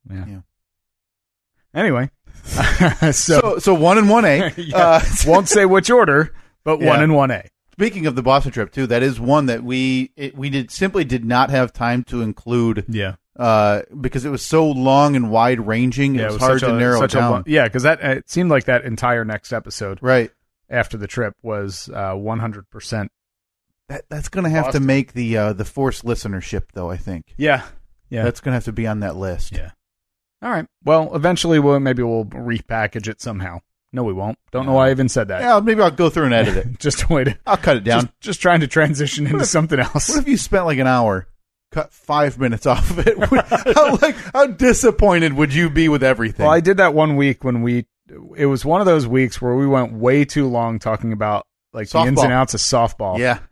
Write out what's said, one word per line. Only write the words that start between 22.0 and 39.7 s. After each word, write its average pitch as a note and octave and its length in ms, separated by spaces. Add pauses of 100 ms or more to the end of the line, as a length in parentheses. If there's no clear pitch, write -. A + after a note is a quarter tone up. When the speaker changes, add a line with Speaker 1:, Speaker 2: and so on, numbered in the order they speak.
Speaker 1:
one G#2+ 260
hundred G#2+ 280
percent G2+ 440 (760)
Speaker 2:
That, C#3 200
that's D3+ 200
gonna F3+ 220
have D#3+ 160
to - 40
Speaker 1:
Boston. C3+ 160
Speaker 2:
make C3+ 260
the, A#2 240
uh, G#2+ 160
the G2+ 120
forced C3+ 400
listenership, G#2 580 (100)
though, F2 180
I F2+ 60
think. F2 400
Speaker 1:
Yeah. C#3 260 (480)
Yeah. A2+ 140
Speaker 2:
That's A#2+ 160
gonna B2+ 160
have A2+ 80
to A#2 80
be A2+ 160
on G#2+ 120
that F#2+ 140
list. F#2 380
Speaker 1:
Yeah. E2 180 (720)
All B3 80
right. F3 160 (180)
Well, D#3+ 300
eventually E3 460
we'll, C#3 180
maybe B2+ 240
we'll A2+ 220
repackage A2+ 840
it G#2+ 120
somehow. F#2 400 (300)
No, B2 140
we G#2 80
won't. G2 260 (140)
Don't C3 140
know C3+ 60
Speaker 2:
No. C3+ 40
Speaker 1:
why C3 120
I - 20
even C3 180
said A2 200
that. - 120
Speaker 2:
Yeah, A#3+ 200
maybe A3 200
I'll F3 100
go D#3 200
through D#3 160
and B2 80
edit A2+ 240
it. A2+ 200
Speaker 1:
<laughs> - 0
Just - 300
wait. C3 260 (120)
Speaker 2:
I'll G3+ 100
cut C#3+ 220
it G2 60
down. A#2 180
Speaker 1:
Just, - 180
just - 220
trying F3 180
to D3 80
transition D3 560
into D3 140
Speaker 2:
What - 60
if, - 40
Speaker 1:
something D#3 320